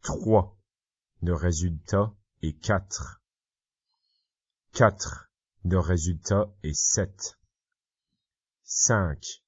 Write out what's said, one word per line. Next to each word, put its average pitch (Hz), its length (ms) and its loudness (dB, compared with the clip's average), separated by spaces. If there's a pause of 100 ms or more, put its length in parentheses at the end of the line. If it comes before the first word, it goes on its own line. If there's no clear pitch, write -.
Trois. 98 520 2 (680)
Le 87 100 2
résultat 87 800 0 (280)
est 78 100 -2
quatre. - 680 -4 (1500)
Quatre. - 600 0 (320)
Le 90 160 2
résultat 90 800 0
est 78 160 -4
sept. - 640 -4 (1200)
Cinq. - 840 0